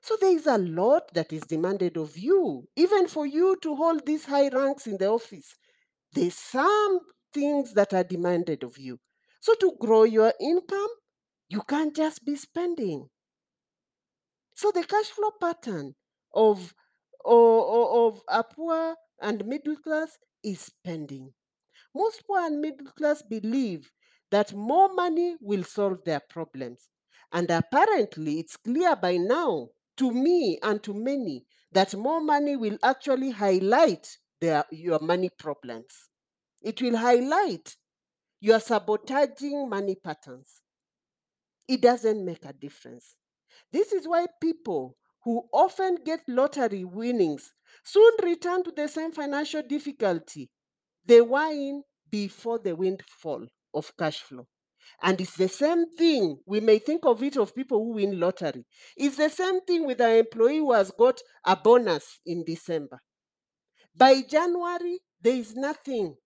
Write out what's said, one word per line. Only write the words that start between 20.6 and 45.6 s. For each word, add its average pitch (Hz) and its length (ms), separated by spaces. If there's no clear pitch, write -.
Most 427 320
poor 392 120
and 311 200
middle 285 280
class 294 340
believe 220 720
that 202 220
more 302 400
money 349 460
will 202 240
solve 190 400
their 151 260
problems. 135 600
And 170 200
apparently, 208 880
it's - 180
clear 302 380
by 180 220
now 196 520
to 254 140
me 269 500
and 208 220
to 208 100
many 220 520
that 190 240
more 285 260
money 294 360
will 214 260
actually 262 480
highlight 202 840
their, 156 300
your 160 280
money 175 380
problems. 120 720
It 214 180
will 240 140
highlight 247 800
your 220 200
sabotaging 269 1080
money 196 280
patterns. 139 640
It 254 140
doesn't 226 420
make 175 220
a 139 80
difference. 131 640
This 415 200
is 330 160
why 339 200
people 175 560
who 233 280
often 370 540